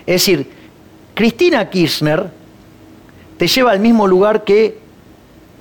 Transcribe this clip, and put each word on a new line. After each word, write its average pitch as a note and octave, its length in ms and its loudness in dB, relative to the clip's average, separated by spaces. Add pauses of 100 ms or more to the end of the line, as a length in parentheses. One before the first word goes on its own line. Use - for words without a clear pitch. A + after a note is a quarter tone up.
Es F3 80 -2
decir, F3 340 -2 (680)
Cristina A#3 560 0
Kirchner D#3+ 560 -2 (1120)
te F3+ 80 -2
lleva A#3+ 260 0
al G3 80 0
mismo A3 260 2
lugar G#3 380 2
que G#3 340 0 (840)